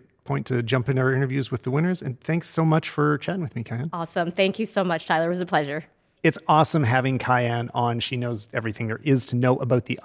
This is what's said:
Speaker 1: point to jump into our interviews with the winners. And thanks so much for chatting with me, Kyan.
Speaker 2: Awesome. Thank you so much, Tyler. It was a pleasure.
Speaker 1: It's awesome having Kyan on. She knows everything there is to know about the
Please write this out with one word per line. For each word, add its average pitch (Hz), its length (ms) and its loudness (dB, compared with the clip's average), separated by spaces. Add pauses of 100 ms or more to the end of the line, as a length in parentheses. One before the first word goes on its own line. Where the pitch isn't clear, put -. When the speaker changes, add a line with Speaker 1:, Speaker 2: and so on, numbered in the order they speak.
(240)
Speaker 1:
point 139 220 -4
to 123 160 0
jump 120 260 0
into 131 140 2
our 131 100 2
interviews 135 380 -2
with 120 140 -6
the 127 80 -4
winners. 170 280 0
And 123 200 -8
thanks 160 280 -4
so 160 160 0
much 160 260 2
for 147 280 0
chatting 175 240 -4
with 127 140 -8
me, 117 80 -6
Kyan. 123 280 -6
Speaker 2:
Awesome. 170 380 -4
Thank 196 300 0
you 220 60 -2
so 196 180 -2
much, 170 220 -2
Tyler. 165 200 2
It 170 40 0
was 180 100 -2
a 180 60 -4
pleasure. 151 380 -2 (380)
Speaker 1:
It's - 160 2 (100)
awesome 156 360 6
having 131 340 2
Kyan 120 560 0
on. 117 260 0
She 127 160 -6
knows 120 380 -4
everything 113 320 -4
there 110 180 -4
is 135 220 4
to 120 100 -4
know 127 200 4
about 123 280 0
the - 200 -4